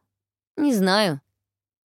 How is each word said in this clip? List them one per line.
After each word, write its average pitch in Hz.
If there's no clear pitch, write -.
"Не 285
знаю". 190